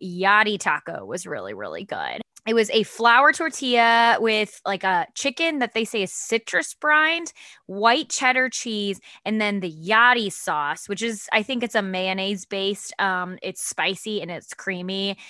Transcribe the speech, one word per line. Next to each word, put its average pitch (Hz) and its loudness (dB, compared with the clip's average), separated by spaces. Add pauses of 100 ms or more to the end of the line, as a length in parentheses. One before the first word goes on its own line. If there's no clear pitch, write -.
Yachty 196 4
taco - -4
was 110 -8
really, 107 -8
really 92 -10
good. 78 -6 (260)
It 220 0
was 220 2
a 220 2
flour 240 6
tortilla 233 4
with, 214 -2
like, 190 -4
a 180 2
chicken 311 -2
that 240 -2
they 226 -2
say 214 -4
is 185 -4
citrus - -4
brined, 311 0 (320)
white 226 2
cheddar 254 2
cheese, 208 -6 (280)
and 214 -2
then 208 0
the 180 -4
Yachty 214 4
sauce, 151 -4
which 202 -6
is, 226 -6
I 220 2
think 247 -4
it's 233 -4
a 220 2
mayonnaise 190 -4
based. 196 -6
Um, 185 -2
it's - -8
spicy 190 -4
and 170 -10
it's 165 -12
creamy, 190 -6 (100)